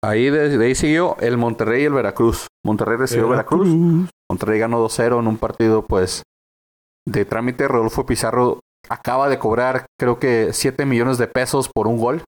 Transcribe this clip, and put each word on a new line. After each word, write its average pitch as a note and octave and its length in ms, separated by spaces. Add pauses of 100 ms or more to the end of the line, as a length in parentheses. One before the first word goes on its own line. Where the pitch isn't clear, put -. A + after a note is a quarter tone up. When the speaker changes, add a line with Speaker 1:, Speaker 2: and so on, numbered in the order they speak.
Speaker 1:
ahí A2 280
de, D3 280
de A2+ 80
ahí B2+ 100
siguió D#3+ 440
el A#2+ 180
Monterrey A#2 460
y - 40
el D3 60
Veracruz. A2+ 540 (180)
Monterrey G#2+ 300
recibió A#2+ 320
Speaker 2:
Veracruz. C#3 400
Speaker 1:
Veracruz. E3+ 420 (220)
Monterrey G#2+ 300
ganó A#2 180
dos A2+ 160
cero A#2+ 240
en A#2 80
un A2 100
partido, A2 480
pues, F#2 380 (800)
de G#2 200
trámite. A#2+ 420
Rodolfo B2 380
Pizarro A#2+ 560 (260)
acaba B2+ 400
de C3+ 120
cobrar, B2+ 480 (120)
creo B2 200
que, A2+ 340
siete C#3 320
millones B2+ 320
de A#2+ 100
pesos B2+ 480
por G#2+ 120
un A#2 120
gol. C3 300